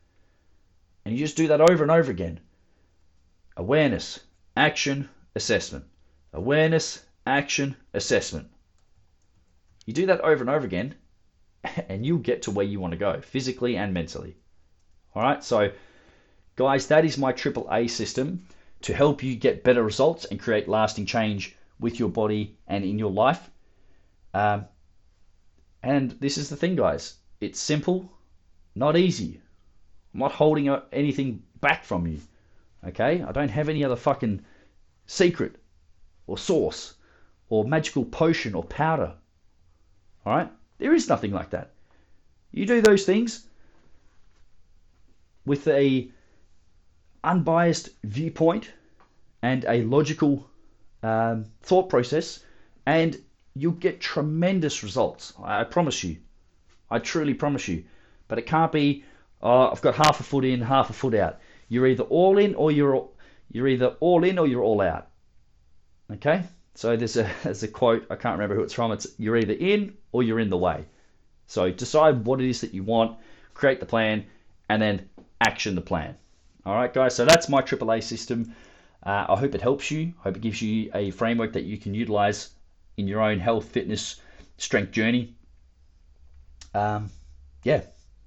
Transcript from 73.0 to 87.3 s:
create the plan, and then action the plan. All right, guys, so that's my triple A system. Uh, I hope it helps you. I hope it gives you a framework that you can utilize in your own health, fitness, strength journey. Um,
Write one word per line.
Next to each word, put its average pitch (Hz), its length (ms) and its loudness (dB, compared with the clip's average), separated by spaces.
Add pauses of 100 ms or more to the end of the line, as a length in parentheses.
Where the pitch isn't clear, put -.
create 135 260 2
the - 60 -8
plan, 107 400 0 (440)
and 107 120 2
then 101 280 0 (320)
action 107 340 0
the 85 60 -4
plan. 76 340 -6 (520)
All 98 80 -2
right, 123 180 -2
guys, 131 220 2
so 120 80 0
that's 165 240 6
my 139 140 2
triple 113 320 -2
A 113 80 0
system. 117 520 -6 (480)
Uh, 101 280 -2
I 98 100 4
hope 139 160 -2
it 87 60 -6
helps 135 280 -2
you. 160 300 -4
I - 40 -20
hope 98 120 -4
it 104 60 -12
gives 110 200 -4
you 110 320 -2
a 98 180 -4
framework 117 420 -2
that 67 100 -4
you 104 140 -8
can 101 160 -8
utilize 104 560 -2 (480)
in 101 100 -4
your 107 140 -2
own 107 180 2
health, 110 300 -2
fitness, - 500 -6 (380)
strength 104 340 -2
journey. 117 420 0 (1400)
Um, 104 360 -2 (540)